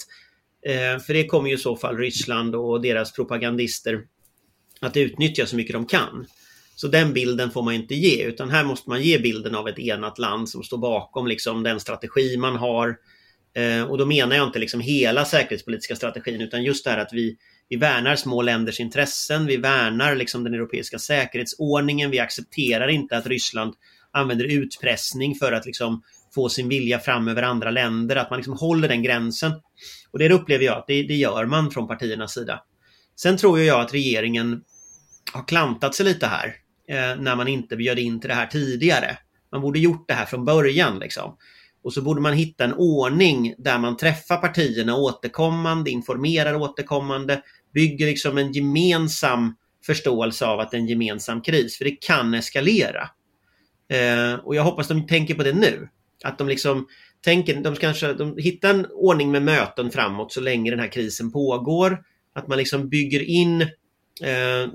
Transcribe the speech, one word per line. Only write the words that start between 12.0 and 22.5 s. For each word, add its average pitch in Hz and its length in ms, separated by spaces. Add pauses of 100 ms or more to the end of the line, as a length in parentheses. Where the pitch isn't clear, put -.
man 127 180
har. 117 420 (560)
Eh, 120 300
och 139 140
då 139 80
menar 139 300
jag 139 120
inte 117 120
liksom 113 200
hela 135 460
säkerhetspolitiska 117 720
strategin, 113 460
utan 120 220
just 139 220
det 131 60
här 107 60
att 107 160
vi, 113 240 (320)
vi 127 60
värnar 135 400
små 123 260
länders 113 380
intressen, 143 640
vi 135 120
värnar 131 580
liksom 123 280
den 117 100
europeiska 117 460
säkerhetsordningen, 143 1120
vi 127 80
accepterar 120 680